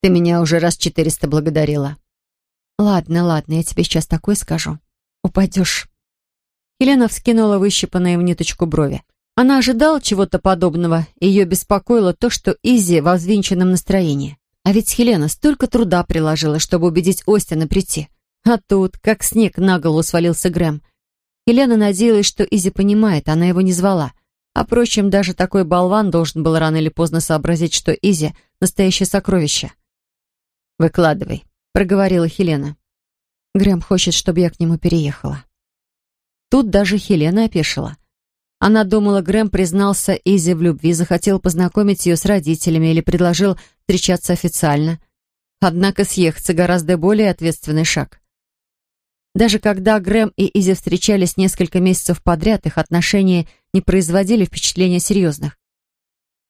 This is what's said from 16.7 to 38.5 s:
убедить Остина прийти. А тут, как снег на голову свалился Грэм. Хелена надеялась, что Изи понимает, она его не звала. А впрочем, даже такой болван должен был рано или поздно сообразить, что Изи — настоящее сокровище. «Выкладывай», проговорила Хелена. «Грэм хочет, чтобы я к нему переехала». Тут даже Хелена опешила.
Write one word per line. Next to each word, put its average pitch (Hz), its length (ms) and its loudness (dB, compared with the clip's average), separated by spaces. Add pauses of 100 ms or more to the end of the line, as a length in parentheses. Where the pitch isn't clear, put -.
убедить 175 380 0
Остина 170 420 0
прийти. 190 400 -4 (360)
А 226 140 4
тут, 190 400 -2
как 214 240 0
снег - 340 0
на 185 220 2
голову 156 240 0
свалился 170 480 -2
Грэм. 165 320 -4 (680)
Хелена 240 280 4
надеялась, 208 500 2
что - 160 -4
Изи 190 280 -2
понимает, 202 580 0
она 160 180 2
его 180 140 0
не 185 120 2
звала. 175 400 -2 (400)
А - 120 -6
впрочем, 226 460 0
даже 180 240 0
такой 190 300 0
болван 180 460 0
должен 160 320 -2
был 160 160 0
рано 160 180 0
или 156 120 0
поздно 160 320 -2
сообразить, 160 520 -2
что - 200 -2
Изи — 156 420 -2 (260)
настоящее 185 460 0
сокровище. 185 640 -2 (1080)
«Выкладывай», 165 640 -2 (300)
проговорила 185 540 0
Хелена. 151 480 -4 (760)
«Грэм 190 300 2
хочет, 185 320 0
чтобы 175 260 -2
я 175 100 2
к - 100 -16
нему 165 180 0
переехала». 143 640 -4 (1040)
Тут 254 220 2
даже 202 280 2
Хелена 185 480 0
опешила. 165 500 -4 (640)